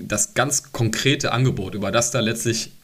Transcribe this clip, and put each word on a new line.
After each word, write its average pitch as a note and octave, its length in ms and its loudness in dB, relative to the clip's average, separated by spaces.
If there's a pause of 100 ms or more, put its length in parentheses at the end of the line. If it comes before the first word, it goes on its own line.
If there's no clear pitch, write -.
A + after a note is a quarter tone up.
das G#2 260 -2
ganz - 380 -2
konkrete - 640 0
Angebot, A#2 420 0
über G2 160 -4
das A#2 200 2
da B2 100 0
letztlich A2+ 500 0 (120)